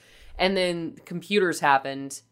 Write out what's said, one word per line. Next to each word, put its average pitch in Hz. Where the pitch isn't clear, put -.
And 190
then 170
computers 180
happened 139